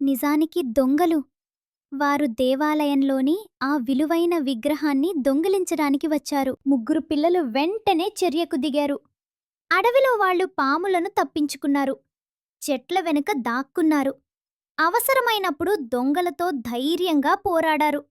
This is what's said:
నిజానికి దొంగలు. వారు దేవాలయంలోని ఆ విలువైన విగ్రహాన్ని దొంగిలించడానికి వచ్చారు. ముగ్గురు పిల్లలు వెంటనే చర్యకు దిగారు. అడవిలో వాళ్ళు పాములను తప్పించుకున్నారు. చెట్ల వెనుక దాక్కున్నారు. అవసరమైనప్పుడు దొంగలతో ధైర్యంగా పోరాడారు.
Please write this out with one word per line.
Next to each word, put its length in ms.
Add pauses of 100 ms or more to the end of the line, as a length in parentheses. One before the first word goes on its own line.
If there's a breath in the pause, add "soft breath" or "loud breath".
నిజానికి 640
దొంగలు. 600 (720)
వారు 300
దేవాలయంలోని 1200 (180)
ఆ 140
విలువైన 600
విగ్రహాన్ని 800
దొంగిలించడానికి 880
వచ్చారు. 500 (100)
ముగ్గురు 320
పిల్లలు 400
వెంటనే 720 (100)
చర్యకు 320
దిగారు. 460 (680)
అడవిలో 440
వాళ్ళు 300
పాములను 640
తప్పించుకున్నారు. 920 (680)
చెట్ల 300
వెనుక 320
దాక్కున్నారు. 840 (640)
అవసరమైనప్పుడు 960
దొంగలతో 720
ధైర్యంగా 880
పోరాడారు. 760